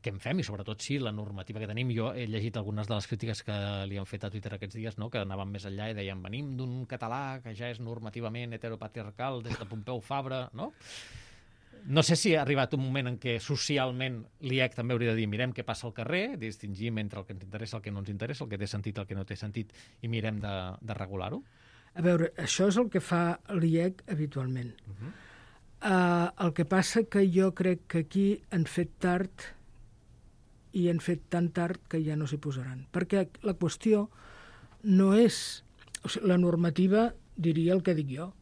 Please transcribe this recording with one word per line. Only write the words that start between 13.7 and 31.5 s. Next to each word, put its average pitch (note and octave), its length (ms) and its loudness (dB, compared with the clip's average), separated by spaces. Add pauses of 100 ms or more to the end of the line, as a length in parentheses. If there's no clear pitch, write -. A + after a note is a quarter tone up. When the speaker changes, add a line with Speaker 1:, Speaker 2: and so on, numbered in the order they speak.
Speaker 1:
l'iec C3 360 0
també B2 160 -2
hauria A#2 200 2
de A2+ 80 2
dir, G#2 80 0
"Mirem A#2+ 240 -2
què B2 120 -8
passa A2+ 200 -6
al A2+ 80 -8
carrer, F#3 440 -4
distingim A2 600 -6
entre G2+ 240 -4
el - 40 -12
que - 80 -14
ens F#2 120 -12
interessa, G#2+ 320 -8
el G2 80 -10
que G#2 80 -6
no G2 100 -6
ens G2+ 60 -8
interessa, A#2+ 340 -6
el A#2 80 -8
que G2+ 60 -6
té G2+ 120 -4
sentit, G2+ 280 -4
el G2 80 -6
que G2 120 -8
no F#2+ 80 -6
té G2+ 120 -8
sentit, G#2 340 -6 (300)
i A#2 80 -6
mirem A2 320 -2
de, G#2 100 -4 (300)
de G#2+ 160 -8
regular-ho"? G2 460 -6 (500)
Speaker 2:
A F3 80 -6
veure, E3 300 4 (100)
això F#3 280 2
és F#3+ 80 4
el A#3+ 120 4
que F#3 120 2
fa F3 380 2 (140)
l'iec E3+ 560 2
habitualment. C3 640 -2 (140)
Speaker 1:
Mhm. G2+ 260 -12 (680)
Speaker 2:
Eh, F3+ 460 6 (180)
el D#3+ 80 4
que - 120 2
passa F#3+ 400 4
que G3+ 240 4
jo F#3+ 240 6
crec F#3 340 0
que E3 180 2
aquí G3 220 4 (240)
han E3+ 140 4
fet - 340 -2
tard - 500 0 (1200)
i F3 160 2
han E3+ 140 2
fet - 260 -2
tan F3 220 2